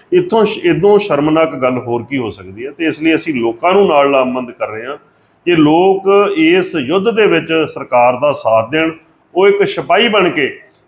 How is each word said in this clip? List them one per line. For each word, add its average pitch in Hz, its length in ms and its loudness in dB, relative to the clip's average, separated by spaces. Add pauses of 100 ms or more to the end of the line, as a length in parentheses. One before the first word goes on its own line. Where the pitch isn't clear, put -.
(140)
ਇੱਥੋਂ 196 320 2
ਸ਼-, - 180 -4
ਇਦੋਂ 175 360 0
ਸ਼ਰਮਨਾਕ 156 560 -2
ਗੱਲ 127 220 -2
ਹੋਰ 117 260 -6
ਕੀ 139 140 -8
ਹੋ 113 140 -6
ਸਕਦੀ 95 340 -16
ਹੈ? 147 60 -12
ਤੇ 165 140 -6
ਇਸ 147 160 -4
ਲਈ 160 140 2
ਅਸੀਂ 160 180 -4
ਲੋਕਾਂ 120 400 -2
ਨੂੰ 196 140 4
ਨਾਲ 139 240 2
ਲਾਮਬੰਦ 127 400 -2
ਕਰ 113 160 -8
ਰਹੇ 110 180 -12
ਹਾਂ 143 120 -12 (480)
ਕਿ 175 100 2
ਲੋਕ 170 480 2 (340)
ਇਸ 180 380 2
ਯੁੱਧ 175 340 -2
ਦੇ 214 160 2
ਵਿੱਚ 160 480 0
ਸਰਕਾਰ 123 420 0
ਦਾ 139 180 0
ਸਾਥ 110 360 0
ਦੇਣ। 160 220 -2 (440)
ਉਹ 190 120 4
ਇੱਕ 196 160 4
ਸਿਪਾਹੀ 175 440 0
ਬਣ 202 220 2
ਕੇ 139 300 -4 (280)